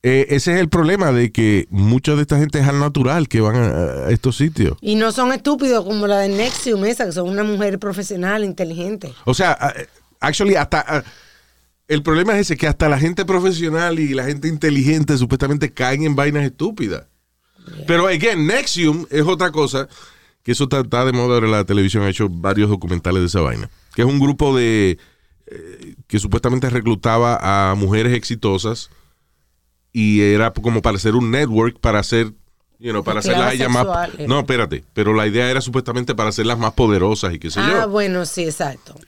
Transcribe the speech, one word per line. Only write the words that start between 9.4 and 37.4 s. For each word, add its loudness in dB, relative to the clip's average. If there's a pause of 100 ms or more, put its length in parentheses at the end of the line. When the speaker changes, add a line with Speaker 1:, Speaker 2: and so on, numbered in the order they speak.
Speaker 1:
a-, -2 (460)
actually, 2
hasta, 0
a-, -4 (840)
el 0
problema 2
es 2
ese, -2
que 0
hasta 2
la 2
gente 0
profesional 0
y 0
la -2
gente -4
inteligente 2
supuestamente 0
caen -2
en 0
vainas 0
estúpidas. -6 (680)
Speaker 2:
Yeah. -12
Speaker 1:
Pero, 2
again, 0
Nexium 0
es 0
otra 0
cosa, -2 (560)
que -2
eso 0
está, 0
está 0
de 2
moda 2
ahora, 2
la 2
televisión 2
ha 0
hecho -2
varios 0
documentales 0
de 0
esa 0
vaina, -2 (260)
que 0
es 4
un 2
grupo 2
de, 2 (500)
eh, -20 (120)
que -2
supuestamente 0
reclutaba 0
a 0
mujeres 2
exitosas -4 (1000)
y 2
era 2
como -2
para 0
hacer 0
un 2
network, 0
para 0
hacer, 0 (460)
you -8
know, -2
para -4
hacerlas 0
a 0
Speaker 2:
Esclavas -2
Speaker 1:
ellas -2 (160)
más -2
Speaker 2:
sexuales. -10
Speaker 1:
No, 2
espérate, -2
pero 0
la 2
idea 0
era 0
supuestamente -4
para -2
hacerlas -2
más -2
poderosas 2
y -10